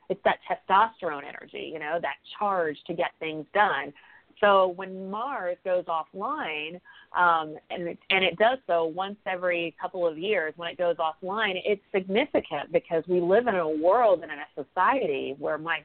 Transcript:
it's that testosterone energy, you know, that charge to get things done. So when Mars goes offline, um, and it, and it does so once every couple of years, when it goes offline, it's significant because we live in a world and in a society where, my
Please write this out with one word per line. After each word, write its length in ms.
it's 160
that 140
testosterone 800
energy, 440
you 60
know, 220
that 160
charge 480
to 80
get 160
things 320
done. 400
So 340
when 340
Mars 560
goes 200
offline, 960
um, 400
and 160
it, 120
and 140
it 140
does 280
so 200
once 380
every 560
couple 240
of 140
years, 380
when 120
it 100
goes 180
offline, 560
it's 180
significant 800
because 340
we 140
live 260
in 80
a 140
world 540
and 100
in 60
a 260
society 720
where, 200
my 260